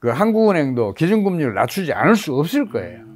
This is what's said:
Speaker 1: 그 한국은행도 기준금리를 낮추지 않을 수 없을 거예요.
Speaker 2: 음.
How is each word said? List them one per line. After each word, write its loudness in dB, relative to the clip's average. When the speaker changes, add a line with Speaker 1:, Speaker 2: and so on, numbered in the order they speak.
Speaker 1:
그 -2
한국은행도 2
기준금리를 0
낮추지 -2
않을 4
수 -4
없을 -2
거예요. -8
Speaker 2:
음. -20